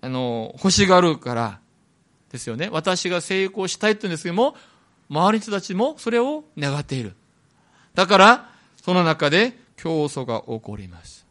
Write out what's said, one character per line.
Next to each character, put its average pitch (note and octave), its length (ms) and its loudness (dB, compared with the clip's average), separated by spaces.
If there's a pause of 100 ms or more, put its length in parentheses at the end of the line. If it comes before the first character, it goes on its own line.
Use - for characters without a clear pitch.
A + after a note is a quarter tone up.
あ B2+ 80 -12
の、 A#2+ 460 -6
欲 F#3+ 160 0
し G3 160 2
が F#3 120 8
る E3 200 2
か B2 160 -6
ら A2 240 -4 (720)
で B2+ 80 -12
す - 80 -12
よ A#2 100 -8
ね。 E3+ 120 -6
私 F3+ 380 -2
が F3 140 -2
成 F#3+ 240 -2
功 F#3+ 220 -6
し - 100 -8
た G#3+ 100 -2
い G#3+ 60 4
っ - 20 0
て G#3+ 60 -16
言 G3 80 -4
う - 20 -4
ん - 20 -4
で D#3+ 40 -6
す - 60 -12
け E3+ 60 -6
ど E3+ 60 -4
も、 B3+ 220 0 (520)
周 E3 220 2
り A3 60 2
の G#3 60 -4
人 G#3+ 80 -10
た G3 100 -4
ち F#3+ 140 -8
も C#4 240 -2
そ - 100 -6
れ A#3 100 0
を D4 240 -2 (140)
願 C#3+ 200 -4
っ C#3+ 60 -6
て C#3 120 -8
い B2+ 80 -6
る。 G2 120 -12 (800)
だ F3+ 140 2
か G3 100 6
ら、 A3 320 8 (340)
そ F3+ 120 0
の F3+ 80 4
中 D#3 260 0
で G#3+ 240 2 (240)
競 D#3+ 280 -2
争 C#3 200 -8
が A2+ 220 -6
起 A2+ 120 -8
こ G#2 160 -14
り G2 120 -14
ま E2+ 180 -20
す。 - 260 -20